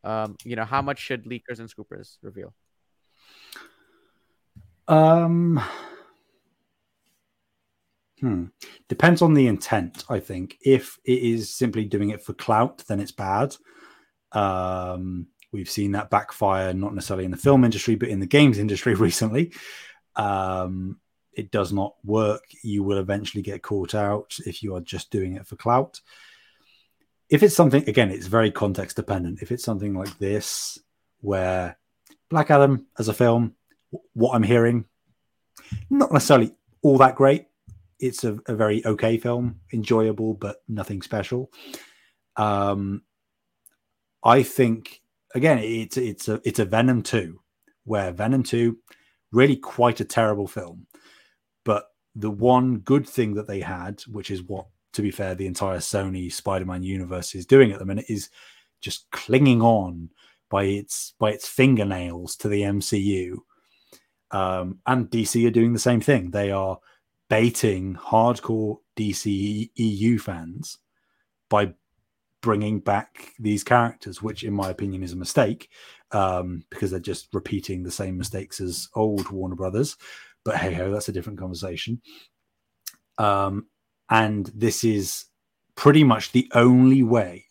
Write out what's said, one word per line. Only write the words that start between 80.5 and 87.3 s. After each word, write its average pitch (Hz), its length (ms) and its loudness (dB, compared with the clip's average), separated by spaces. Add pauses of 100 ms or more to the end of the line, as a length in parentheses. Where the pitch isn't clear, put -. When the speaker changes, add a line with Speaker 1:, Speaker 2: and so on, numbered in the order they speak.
Speaker 2:
hey 87 180 -2
ho, 90 160 -4
that's 104 200 -6
a - 20 -8
different 92 260 -10
conversation. 92 640 -10 (1160)
Um, 98 500 -2 (420)
and 107 460 2
this 110 300 -2
is 104 400 -2 (500)
pretty 151 300 6
much 110 260 2
the 123 240 2
only 127 480 8
way 104 480 0